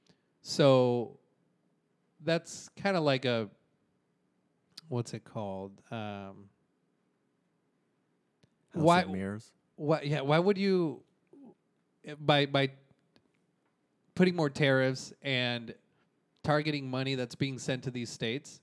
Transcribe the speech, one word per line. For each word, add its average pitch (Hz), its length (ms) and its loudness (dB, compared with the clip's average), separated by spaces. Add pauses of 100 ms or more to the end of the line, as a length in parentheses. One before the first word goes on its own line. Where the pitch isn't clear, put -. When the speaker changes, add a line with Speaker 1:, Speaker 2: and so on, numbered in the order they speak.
(420)
Speaker 1:
So 123 760 4 (1040)
that's 165 520 -4
kinda 196 240 0
like 139 240 2
a, 117 240 0 (1400)
what's 120 260 -6
it 110 100 -12
called? 98 560 -10 (100)
Um, 101 580 -12 (2250)
Speaker 2:
House 160 100 -2
Speaker 1:
why 170 180 8
Speaker 2:
of 95 80 -8
Mirrors? 98 420 -8 (240)
Speaker 1:
why, 151 260 0
yeah, 143 200 -2
why 147 160 4
would 190 200 2
you, 185 440 0 (1200)
by, 143 260 4
by 139 240 2 (1400)
putting 185 200 4
more 160 160 2
tariffs 131 640 2 (100)
and 123 520 -4 (680)
targeting 147 480 -2
money 131 240 -2
that's 127 200 -6
being 135 240 -4
sent 123 260 -6
to 131 60 -6
these 123 200 -8
states? - 520 -8